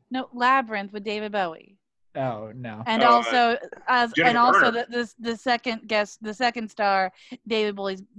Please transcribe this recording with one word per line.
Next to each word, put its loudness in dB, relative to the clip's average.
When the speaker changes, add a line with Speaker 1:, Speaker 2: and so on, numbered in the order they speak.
Speaker 1:
No, -8
Labyrinth 0
with -10
David -6
Bowie. -4
Speaker 2:
Oh, -6
no. -12
Speaker 1:
And 0
Speaker 3:
Uh, 6
Speaker 1:
also, 4
as, 2
and -6
Speaker 3:
Jennifer 4
Speaker 1:
also 6
Speaker 3:
Garner. 2
Speaker 1:
the, -4
the, -6
the -4
second -2
guest, -2
the -6
second -2
star, 2
David 0
Bowie's, -6